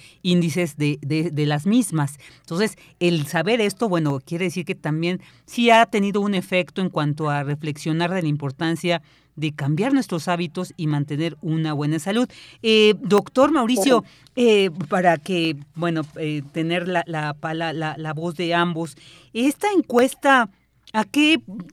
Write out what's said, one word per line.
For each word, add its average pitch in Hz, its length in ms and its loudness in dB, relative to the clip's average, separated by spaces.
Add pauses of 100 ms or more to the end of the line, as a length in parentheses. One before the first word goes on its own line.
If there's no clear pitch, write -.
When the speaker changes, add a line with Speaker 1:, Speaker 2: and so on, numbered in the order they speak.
(220)
Speaker 1:
índices 175 540 0
de, 147 260 0
de, 156 280 -2
de 147 140 -2
las 147 220 -2
mismas. 160 520 0 (220)
Entonces, 202 380 -4 (220)
el 170 260 0
saber 175 340 0
esto, 208 280 -2
bueno, 151 360 0
quiere 170 200 -6
decir 175 200 -4
que 190 120 -6
también 170 440 -4 (240)
sí 233 260 2
ha 226 160 8
tenido 202 340 0
un 202 140 0
efecto 185 460 -2
en 185 80 0
cuanto 151 400 -2
a 143 140 -2
reflexionar 156 720 -4
de 190 100 -2
la 156 60 -2
importancia 165 720 -2 (320)
de 151 180 -4
cambiar 151 400 -2
nuestros 202 360 -2
hábitos 175 480 -4
y 156 100 -6
mantener 147 560 -2
una 160 300 -2
buena 147 260 -2
salud. 226 300 -2 (340)
Eh, 214 380 6
doctor 208 500 2
Mauricio, 247 520 2
Speaker 2:
Claro. - 120 -20 (220)
Speaker 1:
eh, 208 340 4 (180)
para 180 300 4
que, 165 380 -2 (180)
bueno, 160 280 -2 (140)
eh, 151 260 -6 (100)
tener 170 360 -2
la, 175 180 0
la, 151 300 -6 (180)
la, 160 180 -6
la, 156 260 -6
la 156 160 -8
voz 160 220 -6
de 170 180 -2
ambos, 170 420 -2 (360)
esta 277 440 0
encuesta... 254 720 2 (420)
¿a 220 120 0
qué, 302 360 2 (320)